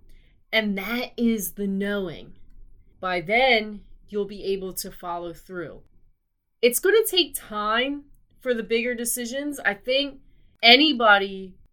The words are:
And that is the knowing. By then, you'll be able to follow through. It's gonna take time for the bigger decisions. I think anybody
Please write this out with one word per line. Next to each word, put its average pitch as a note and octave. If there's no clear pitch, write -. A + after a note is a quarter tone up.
And G#3+
that A3+
is A3+
the G3+
knowing. G3
By F3+
then, G#3+
you'll G3+
be G3+
able F#3
to -
follow F3
through. D#3+
It's A#3+
gonna A4
take E4+
time A#3
for B3+
the A3+
bigger A#3
decisions. B3
I G3+
think C4+
anybody G#3+